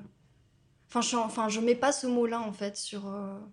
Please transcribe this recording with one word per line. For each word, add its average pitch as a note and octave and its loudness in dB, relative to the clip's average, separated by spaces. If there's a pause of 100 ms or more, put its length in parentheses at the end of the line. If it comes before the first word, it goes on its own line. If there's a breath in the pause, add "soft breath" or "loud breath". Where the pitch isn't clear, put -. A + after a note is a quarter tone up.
(880)
enfin, A#3+ 2
je A#3 0
suis B3 0
en-, A#3 2
enfin, A3 0
je G#3 0
mets A#3+ 6
pas C4+ 4
ce C#4+ -2
mot-là, A#3 2
en G#3+ -4
fait, G3+ -6
sur, G3+ -8
euh, G3 -8 (160)